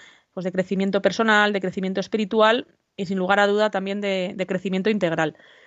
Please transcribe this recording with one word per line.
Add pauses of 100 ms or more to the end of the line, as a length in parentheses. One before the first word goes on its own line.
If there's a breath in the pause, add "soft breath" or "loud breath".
(340 loud breath)
pues,
de
crecimiento
personal,
de
crecimiento
espiritual (300)
y,
sin
lugar
a
duda,
también
de,
de
crecimiento
integral. (300 soft breath)